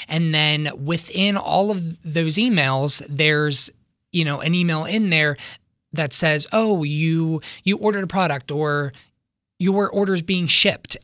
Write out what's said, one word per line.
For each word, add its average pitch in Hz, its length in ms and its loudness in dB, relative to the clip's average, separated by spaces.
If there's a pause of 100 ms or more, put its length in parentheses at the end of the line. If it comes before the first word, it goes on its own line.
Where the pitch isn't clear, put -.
and 160 260 0
then 151 340 2 (140)
within 185 540 -2
all 190 340 0
of 170 320 -6
those 160 320 -2
emails, 147 720 2
there's, 151 640 0 (420)
you 165 140 0
know, 143 160 -4
an 160 120 0
email 170 300 0
in 196 260 0
there 151 280 2 (560)
that 151 180 -2
says, 151 400 2
"Oh, 214 320 2
you, 160 580 0 (220)
you 196 140 0
ordered 208 260 0
a 180 40 -4
product," 160 440 -2
or 147 400 -2 (680)
"Your 196 320 2
order's 190 320 0
being 180 260 0
shipped - 560 2